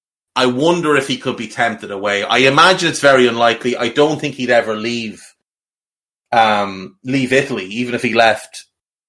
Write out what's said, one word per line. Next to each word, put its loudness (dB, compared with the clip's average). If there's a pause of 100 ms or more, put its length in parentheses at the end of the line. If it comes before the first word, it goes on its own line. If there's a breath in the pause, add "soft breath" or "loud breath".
(360)
I 2
wonder 0
if -2
he -4
could -6
be -10
tempted -4
away. -2
I 0
imagine 4
it's -8
very 6
unlikely. 0
I -4
don't 0
think -6
he'd -6
ever 2
leave, -8 (1040)
um, 0
leave -2
Italy, 0
even -6
if -6
he -2
left 0 (420)